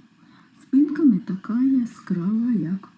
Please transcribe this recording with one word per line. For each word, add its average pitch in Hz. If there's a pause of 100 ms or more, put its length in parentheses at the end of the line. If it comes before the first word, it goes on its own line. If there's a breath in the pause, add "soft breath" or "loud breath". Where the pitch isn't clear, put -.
(600 loud breath)
Спинка 294
не 214
така 208
яскрава, 226
як 190